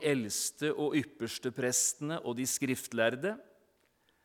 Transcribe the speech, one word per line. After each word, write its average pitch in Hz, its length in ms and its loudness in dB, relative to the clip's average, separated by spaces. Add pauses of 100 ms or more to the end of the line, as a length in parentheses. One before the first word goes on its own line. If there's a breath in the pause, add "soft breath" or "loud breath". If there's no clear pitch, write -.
eldste 147 720 0
og 147 240 2
ypperste - 560 -4
prestene 147 680 0
og 120 120 -2
de 127 80 -2
skriftlærde, 127 920 0 (880)